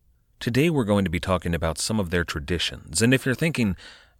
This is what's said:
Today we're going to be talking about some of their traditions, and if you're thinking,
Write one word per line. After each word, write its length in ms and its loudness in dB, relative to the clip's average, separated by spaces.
Today 320 2
we're 140 2
going 200 4
to 60 -2
be 80 0
talking 340 -2
about 260 -2
some 200 -2
of 120 -2
their 120 2
traditions, 800 -4
and 100 6
if 140 2
you're 80 0
thinking, 400 0